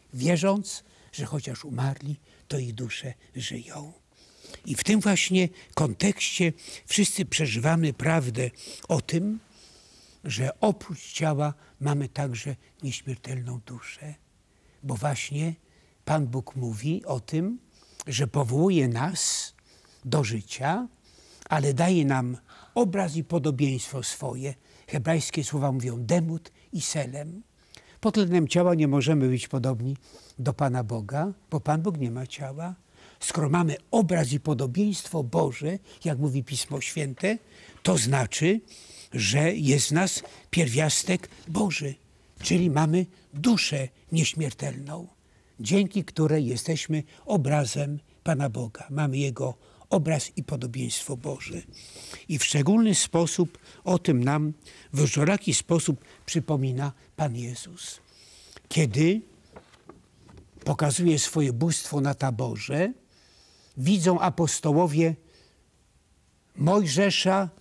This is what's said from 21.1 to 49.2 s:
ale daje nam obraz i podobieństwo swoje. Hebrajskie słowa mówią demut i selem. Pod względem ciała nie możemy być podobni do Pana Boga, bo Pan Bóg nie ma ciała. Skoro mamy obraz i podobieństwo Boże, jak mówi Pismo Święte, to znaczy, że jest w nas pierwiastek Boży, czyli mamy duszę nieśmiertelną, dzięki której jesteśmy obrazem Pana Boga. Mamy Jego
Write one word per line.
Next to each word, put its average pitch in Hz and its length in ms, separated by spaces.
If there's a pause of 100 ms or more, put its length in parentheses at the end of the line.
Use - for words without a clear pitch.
ale 143 260
daje 165 300
nam 127 320 (380)
obraz 185 420
i 160 80
podobieństwo 135 800
swoje. 131 520 (340)
Hebrajskie 156 560
słowa 143 280
mówią 120 320
demut 165 480 (200)
i 165 80
selem. 147 600 (580)
Pod 214 140
względem 175 340
ciała 175 260
nie 151 140
możemy 139 400
być 123 200
podobni 131 480 (420)
do 131 140
Pana 127 320
Boga, 123 480 (180)
bo 156 100
Pan 156 220
Bóg 170 160
nie 127 120
ma 127 160
ciała. 143 480 (460)
Skoro 151 280
mamy 160 280 (140)
obraz 165 420
i 143 80
podobieństwo 156 800
Boże, 147 560 (260)
jak 151 140
mówi 135 260
Pismo 135 360
Święte, 160 580 (440)
to 175 160
znaczy, 139 640 (520)
że 131 420
jest 143 340
w - 40
nas 180 300 (280)
pierwiastek 156 800 (200)
Boży, 156 460 (480)
czyli 175 280
mamy 156 360 (280)
duszę 147 540 (240)
nieśmiertelną, 147 920 (540)
dzięki 180 440
której 156 420
jesteśmy 151 560 (240)
obrazem 143 720 (260)
Pana 139 260
Boga. 113 400
Mamy 139 280
Jego 131 360 (360)